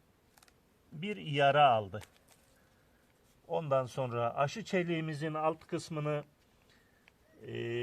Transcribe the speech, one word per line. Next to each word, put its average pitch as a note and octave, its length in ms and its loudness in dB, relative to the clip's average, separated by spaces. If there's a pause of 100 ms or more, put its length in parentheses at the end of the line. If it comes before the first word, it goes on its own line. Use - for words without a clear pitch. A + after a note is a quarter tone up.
(920)
bir F#3+ 240 -8
yara C#3+ 540 6
aldı. G#2+ 300 0 (1500)
Ondan C#3+ 380 0
sonra A#2+ 500 -2
aşı C#3+ 280 0
çeliğimizin D#3+ 680 -2
alt D#3+ 320 -2
kısmını, D3+ 580 -4 (1160)
e, A#2 160 -8 (240)